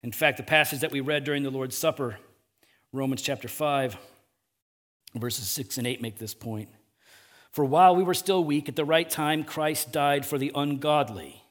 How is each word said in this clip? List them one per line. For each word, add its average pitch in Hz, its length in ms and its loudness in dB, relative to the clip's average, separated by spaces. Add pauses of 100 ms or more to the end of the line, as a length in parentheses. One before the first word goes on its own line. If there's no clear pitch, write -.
In 120 80 -6
fact, 147 260 2
the - 60 -8
passage 151 360 2
that 156 120 -2
we 143 80 -2
read 143 260 -2
during 143 180 -2
the 139 80 -2
Lord's 131 260 -6
Supper, 135 420 -2 (720)
Romans 135 300 -4
chapter 131 260 -6
five, 139 520 -2 (1120)
verses 117 340 -6
six - 300 -6
and 123 80 -4
eight 123 160 -4
make 110 160 -8
this 110 160 -10
point. 107 360 -10 (800)
"For 151 120 0
while 175 320 8
we 185 60 4
were 180 140 2
still 190 280 2
weak, 147 240 0
at 143 80 -8
the 156 80 0
right 160 240 4
time, 156 360 0
Christ 156 480 -2
died 143 340 2
for 143 140 -2
the 139 160 -2
ungodly." 143 960 -2